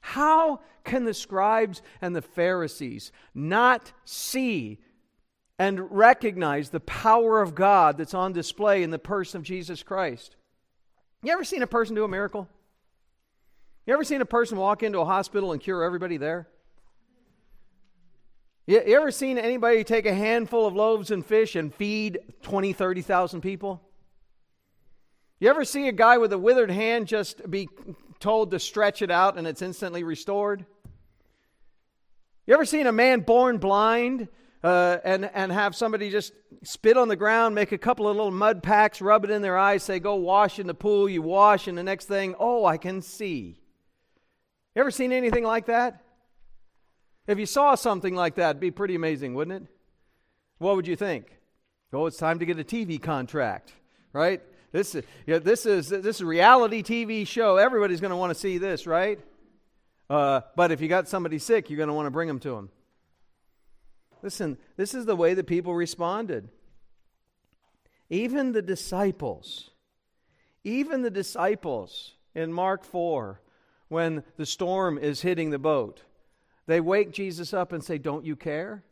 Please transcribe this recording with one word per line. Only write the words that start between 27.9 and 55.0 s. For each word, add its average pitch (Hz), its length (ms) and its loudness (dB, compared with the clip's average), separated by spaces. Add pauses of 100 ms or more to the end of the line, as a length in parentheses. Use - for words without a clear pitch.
told 214 320 2
to 185 60 -2
stretch 208 440 0
it 185 80 -2
out 185 260 4
and 165 100 -6
it's 156 140 -8
instantly 180 420 -8
restored? 196 640 -4 (1800)
You 226 80 6
ever 311 100 6
seen 302 220 0
a 233 60 2
man 240 280 4
born 240 380 4
blind, 220 720 0 (360)
uh, 180 400 4
and, 190 300 0
and 190 180 -2
have 202 240 0
somebody 214 340 -2
just 202 220 -4 (300)
spit - 340 4
on 247 120 4
the 208 80 0
ground, 220 380 2
make 208 180 0
a 202 60 -6
couple 226 300 0
of 208 80 0
little 208 140 -2
mud 196 320 2
packs, 208 400 4
rub 202 220 4
it 202 60 -4
in 214 120 0
their 185 160 0
eyes, 196 240 4
say, 190 180 -4
"Go 202 160 -2
wash 190 420 4
in 196 80 -8
the 170 80 -6
pool," 202 340 2
you 180 140 -2
wash, 196 460 6
and 180 80 -6
the 175 80 -6
next 190 220 -6
thing, 196 320 -2
"Oh, 233 260 2
I 165 140 4
can 185 240 -6
see." 135 580 -10 (1120)
You 214 60 0
ever 277 100 2
seen 254 220 -2
anything 240 320 0
like 226 220 -2
that? 233 360 0 (1200)
If 208 120 -2
you 214 80 -4
saw 277 280 4
something 190 400 -2
like 175 220 -2
that, 170 140 2
it'd 143 100 -4
be 175 100 -2
pretty 190 240 -6
amazing, 151 400 -4
wouldn't 175 300 -8
it? - 40 -20 (880)
What 190 180 0
would 180 100 -2
you 170 100 -4
think? 180 420 -8 (540)
"Oh, 147 140 -2
it's 160 100 -6
time 165 220 -2
to 165 80 -4
get 170 120 -4
a 151 60 -8
T 226 200 -6
V 165 140 -6
contract," 131 760 -6 (400)
right? 175 260 0 (320)
This 190 220 -2
is, 147 100 -8 (220)